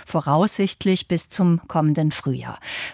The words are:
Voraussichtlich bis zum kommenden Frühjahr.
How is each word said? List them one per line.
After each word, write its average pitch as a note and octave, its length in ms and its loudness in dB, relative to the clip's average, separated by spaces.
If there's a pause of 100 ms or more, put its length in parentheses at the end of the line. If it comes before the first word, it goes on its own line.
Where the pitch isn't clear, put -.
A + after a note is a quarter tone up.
Voraussichtlich F#3 1000 0
bis E3+ 220 -2
zum E3+ 400 2
kommenden D#3 420 2
Frühjahr. B2+ 480 -6 (360)